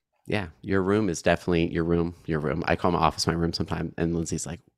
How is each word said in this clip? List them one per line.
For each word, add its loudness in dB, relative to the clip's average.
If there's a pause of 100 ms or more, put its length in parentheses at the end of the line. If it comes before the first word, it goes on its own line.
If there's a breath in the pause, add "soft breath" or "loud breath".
(260)
Yeah, -4 (160)
your 0
room 2
is -2
definitely 2
your 0
room, 0 (100)
your 0
room. -2
I 2
call 0
my 2
office 2
my 2
room 0
sometimes, -6
and 0
Lindsay's -4
like, -10 (180)